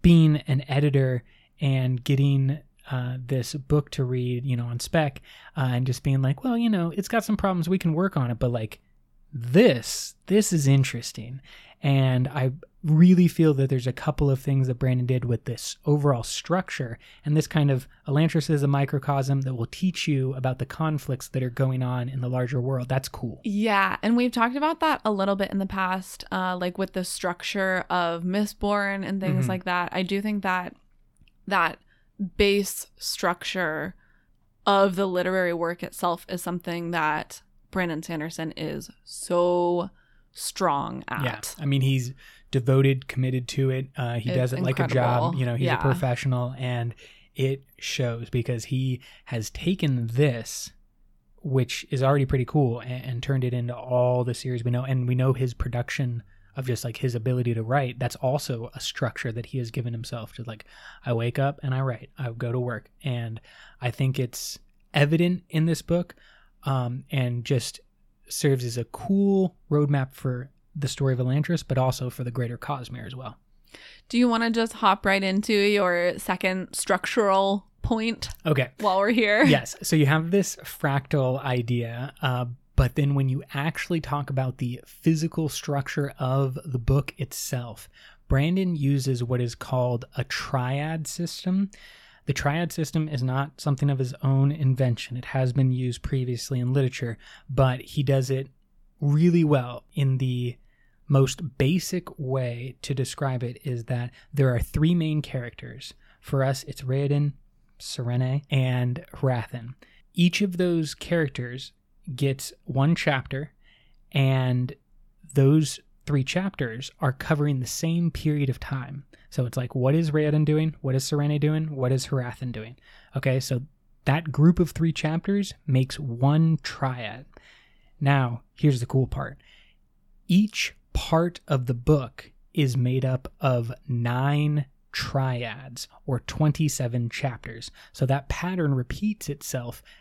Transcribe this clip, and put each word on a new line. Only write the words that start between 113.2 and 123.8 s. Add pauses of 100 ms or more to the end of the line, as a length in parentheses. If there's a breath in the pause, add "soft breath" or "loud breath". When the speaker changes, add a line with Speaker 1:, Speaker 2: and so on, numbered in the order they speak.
Speaker 1:
and (640)
those (260)
three
chapters (100)
are
covering
the
same
period
of
time. (260 soft breath)
So
it's
like,
what
is
Raoden
doing?
What
is
Sarene
doing?
What
is
Hrathen
doing? (400 soft breath)
Okay,
so (420)